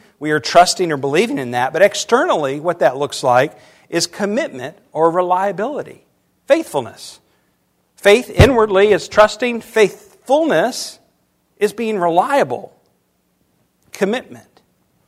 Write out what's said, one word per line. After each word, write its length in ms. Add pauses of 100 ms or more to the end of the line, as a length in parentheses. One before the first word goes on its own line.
(200)
we 120
are 80
trusting 520
or 60
believing 420
in 120
that. 220
But 80
externally, 800
what 200
that 180
looks 260
like 340 (300)
is 180
commitment 720 (140)
or 180
reliability, 960 (400)
faithfulness. 720 (760)
Faith 340
inwardly 600
is 160
trusting. 540
Faithfulness 1400 (580)
is 160
being 240
reliable. 760 (1200)
Commitment. 540 (640)